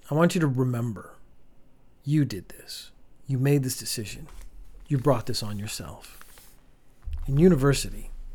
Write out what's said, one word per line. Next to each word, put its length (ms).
I 40
want 200
you 60
to 60
remember, 720
you 220
did 240
this. 440
You 120
made 240
this 140
decision. 500
You 100
brought 300
this 160
on 160
yourself. 600
In 100
university, 760